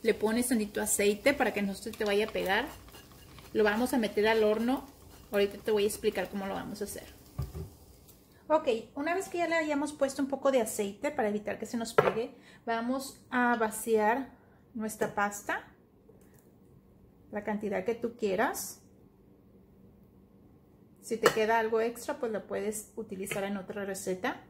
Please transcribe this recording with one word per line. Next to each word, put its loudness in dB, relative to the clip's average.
Le 4
pones 2
tantito 0
aceite 4
para 2
que -2
no -2
se -10
te -4
vaya 2
a -10
pegar. 0
Lo 4
vamos 4
a 4
meter 2
al 6
horno 2
ahorita 2
te -4
voy 4
a 4
explicar -2
cómo -6
lo -4
vamos -8
a -4
hacer. -10
Ok, 2
una -2
vez -4
que -6
ya 0
le 0
hayamos 0
puesto -2
un 0
poco 0
de 4
aceite -4
para 0
evitar -4
que -8
se -8
nos -4
pegue, 2
vamos -4
a 4
vaciar 2
nuestra -4
pasta, -2
la -6
cantidad -2
que 0
tú -4
quieras. -2
Si -4
te 2
queda 4
algo 2
extra, -4
pues -2
lo -4
puedes -6
utilizar -6
en -2
otra -6
receta. -4